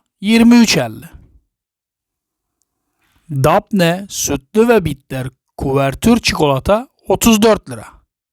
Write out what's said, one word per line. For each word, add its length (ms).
yirmi 340
üç 220
elli. 280
Dabne 800
sütlü 580
ve 180
bitter 420
kuvertür 600
çikolata 680
otuz 340
dört 280
lira. 320